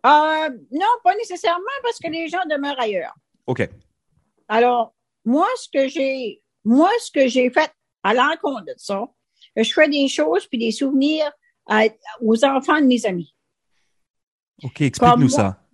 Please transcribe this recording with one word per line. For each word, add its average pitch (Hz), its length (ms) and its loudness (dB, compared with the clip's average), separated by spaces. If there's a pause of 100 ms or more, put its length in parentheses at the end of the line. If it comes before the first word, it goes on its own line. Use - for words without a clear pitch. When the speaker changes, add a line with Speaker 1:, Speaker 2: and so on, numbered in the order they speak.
Speaker 1:
Euh, 311 440 4 (200)
non, 330 160 -2 (160)
pas 370 140 2
nécessairement 359 480 -4 (180)
parce 466 160 -4
que 330 100 -8
les 320 200 -6
gens 349 220 -6
demeurent 285 280 -4
ailleurs. 196 360 -4 (320)
Speaker 2:
OK. 123 200 -2 (800)
Speaker 1:
Alors, 233 460 2 (300)
moi, 302 320 2
ce - 160 -16
que 269 160 0
j'ai, 269 540 -6 (220)
moi, 277 260 4 (100)
ce - 100 -14
que 277 160 2
j'ai 254 220 2
fait 302 240 0 (300)
à 202 100 0
l'encontre 262 540 -2
de - 100 -14
ça, 202 300 -6 (500)
je 220 160 0
fais 311 160 4
des 277 200 0
choses 311 380 -2
puis 247 120 -8
des 226 140 -2
souvenirs 285 600 -2 (340)
à, 214 180 2 (360)
aux 226 240 2
enfants 277 380 2
de 269 40 4
mes 240 200 2
amis. 175 280 -6 (1300)
Speaker 2:
OK, 143 200 -6
explique-nous 240 300 4
Speaker 1:
Comme 240 100 4
moi. 127 80 4
Speaker 2:
ça. 98 320 -2 (120)